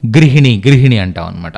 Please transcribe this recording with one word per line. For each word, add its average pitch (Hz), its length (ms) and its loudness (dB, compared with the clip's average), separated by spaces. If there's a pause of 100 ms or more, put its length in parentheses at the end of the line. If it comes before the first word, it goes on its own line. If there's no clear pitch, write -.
(180)
గ్రిహిణి, 135 480 2
గ్రిహిణి 131 340 2
అంటాం 87 260 -6
అన్నమాట. 85 320 -12